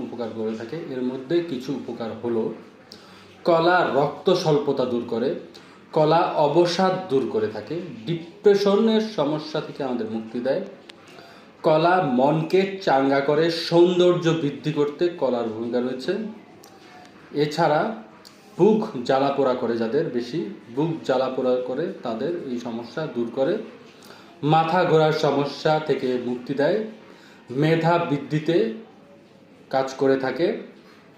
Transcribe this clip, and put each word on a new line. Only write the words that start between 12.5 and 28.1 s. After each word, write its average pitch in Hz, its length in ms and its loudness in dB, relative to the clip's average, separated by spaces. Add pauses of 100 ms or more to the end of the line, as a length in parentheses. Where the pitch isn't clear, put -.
চাঙ্গা 139 420 4
করে, 151 160 4 (240)
সৌন্দর্য 175 580 4 (160)
বৃদ্ধি 143 360 -4
করতে 147 260 0 (160)
কলার 120 340 0
ভূমিকা 120 260 -4
রয়েছে। 131 320 -4 (1300)
এছাড়া 151 380 2 (800)
বুক 202 220 6 (280)
জ্বালা 139 280 2
পোড়া 131 260 2
করে 117 200 0
যাদের 131 220 0 (120)
বেশি, 135 240 -4 (360)
বুক 156 160 -2 (140)
জ্বালা 131 280 2
পোড়া 127 200 0 (140)
করে 135 160 -4 (200)
তাদের 117 280 -4 (180)
এই 120 160 -6
সমস্যা 117 360 -8 (120)
দূর 113 220 -2
করে, 139 180 0 (1000)
মাথা 165 280 4 (100)
ঘোরার 156 240 4 (100)
সমস্যা 139 480 0 (160)
থেকে 135 200 0 (200)
মুক্তি 123 320 -6
দেয়, 208 180 2 (840)
মেধা 160 340 2 (140)
বৃদ্ধিতে 147 480 -2 (1160)